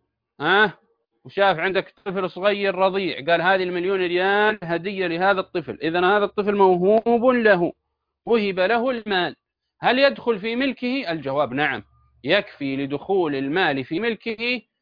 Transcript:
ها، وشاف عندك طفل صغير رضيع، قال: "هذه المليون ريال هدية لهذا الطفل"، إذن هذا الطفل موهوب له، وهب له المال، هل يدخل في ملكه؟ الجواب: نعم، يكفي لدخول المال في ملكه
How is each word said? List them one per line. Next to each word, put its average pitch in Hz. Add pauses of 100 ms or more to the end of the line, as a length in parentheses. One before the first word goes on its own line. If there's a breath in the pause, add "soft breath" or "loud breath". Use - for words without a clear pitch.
(400)
ها، 180 (460)
وشاف 185
عندك 180 (120)
طفل 185
صغير 196
رضيع، 185
قال: 160
"هذه 185
المليون 180
ريال 196
هدية 175
لهذا 185
الطفل"، 165
إذن 170
هذا 202
الطفل 202
موهوب 208
له، 208 (520)
وهب 202
له 226
المال، 208 (440)
هل 233
يدخل 240
في 226
ملكه؟ 247
الجواب: 135
نعم، 135 (400)
يكفي 160
لدخول 143
المال 139
في 160
ملكه 233 (200)